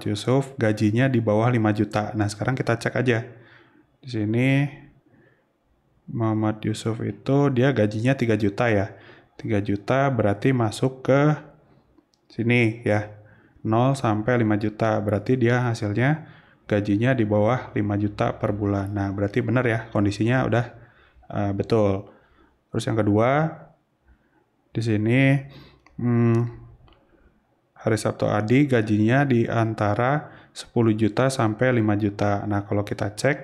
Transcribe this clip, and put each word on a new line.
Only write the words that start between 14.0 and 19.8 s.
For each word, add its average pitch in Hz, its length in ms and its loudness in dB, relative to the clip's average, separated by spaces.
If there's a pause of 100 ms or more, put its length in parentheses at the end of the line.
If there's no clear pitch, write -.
lima 107 180 2
juta. 107 460 0
Berarti 104 360 0
dia 123 280 2
hasilnya 117 760 -2 (280)
gajinya 107 480 2
di 110 80 2
bawah 107 480 0
lima 101 240 -2
juta 104 400 -2
per 107 160 -2
bulan. 101 400 -4
Nah, 98 160 -4
berarti 101 320 -2
benar 120 240 0
ya, 113 240 -2